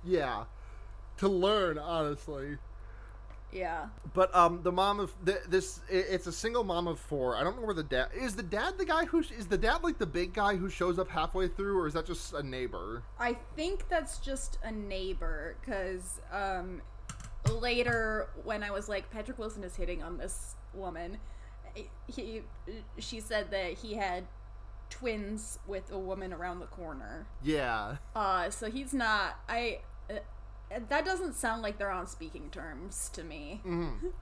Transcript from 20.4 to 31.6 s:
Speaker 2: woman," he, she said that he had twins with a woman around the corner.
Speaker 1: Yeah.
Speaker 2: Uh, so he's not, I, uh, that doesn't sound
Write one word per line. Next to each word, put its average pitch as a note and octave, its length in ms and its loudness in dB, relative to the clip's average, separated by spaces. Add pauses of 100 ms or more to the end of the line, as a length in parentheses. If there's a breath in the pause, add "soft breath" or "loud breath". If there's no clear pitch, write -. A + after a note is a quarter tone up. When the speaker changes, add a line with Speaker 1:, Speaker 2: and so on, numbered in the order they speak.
Speaker 2:
woman," F3+ 440 -6 (920 loud breath)
he, A3 360 -6 (560)
she - 200 -6
said G#3 320 0
that F#3 220 0
he G#3+ 220 -6
had F#3 320 0 (640)
twins G#3+ 720 -2
with G3 260 -6
a G3 80 -4
woman F#3+ 340 -4
around F3 260 -4
the D3+ 80 -8
corner. D3 580 -8 (160)
Speaker 1:
Yeah. B2+ 560 2 (180)
Speaker 2:
Uh, F#3+ 360 4
so A3 180 -4
he's C4+ 240 -4
not, G#3+ 540 4
I, A#3 320 0 (300)
uh, G#3+ 60 -4 (720)
that D4+ 180 4
doesn't F4+ 300 2
sound A3+ 260 2